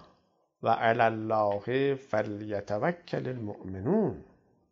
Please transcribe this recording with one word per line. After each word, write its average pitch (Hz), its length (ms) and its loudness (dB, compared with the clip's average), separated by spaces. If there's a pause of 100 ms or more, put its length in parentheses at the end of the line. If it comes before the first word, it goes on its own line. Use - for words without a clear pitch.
(640)
و 117 60 2
علی 117 320 4
الله 110 920 2
فلیتوکل 107 1300 -2
المؤمنون. 110 960 -2 (480)